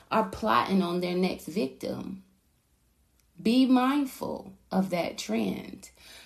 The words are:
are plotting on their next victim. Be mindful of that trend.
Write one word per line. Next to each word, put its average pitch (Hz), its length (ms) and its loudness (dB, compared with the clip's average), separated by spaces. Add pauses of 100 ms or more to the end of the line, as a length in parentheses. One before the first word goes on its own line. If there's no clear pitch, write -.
(120)
are 185 140 2
plotting 196 560 2
on 175 180 -2
their 175 160 -2
next 180 300 0
victim. - 800 -6 (1160)
Be 247 240 4
mindful 254 840 2 (180)
of 185 200 2
that 170 280 -2
trend. 196 720 -4 (340)